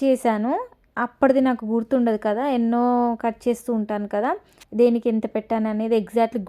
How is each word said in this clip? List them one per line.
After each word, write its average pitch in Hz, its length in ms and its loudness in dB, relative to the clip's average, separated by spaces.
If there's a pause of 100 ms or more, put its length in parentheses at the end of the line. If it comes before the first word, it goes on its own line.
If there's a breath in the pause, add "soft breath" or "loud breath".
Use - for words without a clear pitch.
చేశాను, 247 500 2 (540)
అప్పటిది 262 420 2
నాకు 240 240 -2
గుర్తుండదు 233 560 0
కదా, 214 160 -2 (140)
ఎన్నో 233 260 2 (400)
కట్ 226 220 -4
చేస్తూ 240 240 -2 (100)
ఉంటాను 208 340 -4
కదా, 220 180 0 (500 soft breath)
దేనికి 233 320 2
ఎంత 220 120 0 (100)
పెట్టాను 220 380 -2
అనేది 220 300 -2
exactly 226 460 -2